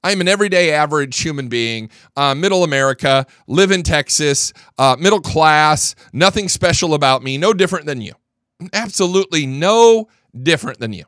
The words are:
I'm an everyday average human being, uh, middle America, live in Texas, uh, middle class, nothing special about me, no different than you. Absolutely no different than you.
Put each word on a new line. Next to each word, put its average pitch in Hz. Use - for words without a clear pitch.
I'm 190
an 175
everyday 185
average 151
human 143
being, 113
uh, 139
middle 180
America, 135
live 190
in 185
Texas, 147
uh, 131
middle 190
class, 151
nothing 190
special 170
about 131
me, 135
no 202
different 180
than 135
you. 92
Absolutely 185
no 220
different 135
than 113
you. 82